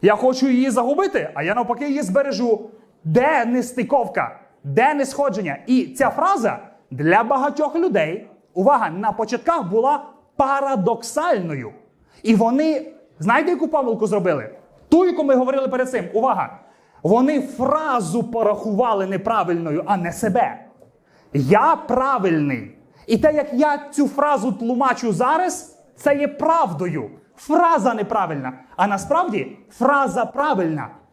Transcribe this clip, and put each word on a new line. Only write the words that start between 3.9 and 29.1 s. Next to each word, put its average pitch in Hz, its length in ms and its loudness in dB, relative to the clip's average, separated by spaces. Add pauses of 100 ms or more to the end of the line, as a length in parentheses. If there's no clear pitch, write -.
Де 226 300 2
несходження? 226 720 -2
І 254 200 2
ця 254 240 0
фраза 285 480 0 (320)
для 165 340 2
багатьох 285 520 -2
людей, 202 540 -2 (240)
увага, 202 360 2
на 196 220 -4
початках 240 580 -2
була 262 340 2 (320)
парадоксальною. 240 1400 -2 (500)
І 220 120 4
вони, 269 520 2 (320)
знаєте, 240 320 2
яку 302 180 -2
помилку 240 380 0
зробили? 175 440 0 (380)
Ту, 349 180 6
яку 339 180 0
ми 277 100 4
говорили 262 340 2
перед 254 220 -2
цим. 220 140 -4 (100)
Увага! 208 440 0 (440)
Вони 254 400 4
фразу 254 840 -2
порахували 208 840 0
неправильною, 180 800 -2
а 196 100 0
не 170 160 -4
себе. 185 520 -2 (680)
«Я 202 440 4
правильний. 185 1000 0 (320)
І 220 120 2
те, 302 140 4
як 294 200 0
я 285 260 2 (120)
цю 285 180 0
фразу 277 440 0
тлумачу 240 600 -2
зараз, 302 680 -2 (180)
це 285 200 2
є 285 120 -2
правдою. 180 840 -2 (260)
Фраза 302 580 2
неправильна. 185 580 -4 (240)
А 190 100 2
насправді 208 720 -2 (120)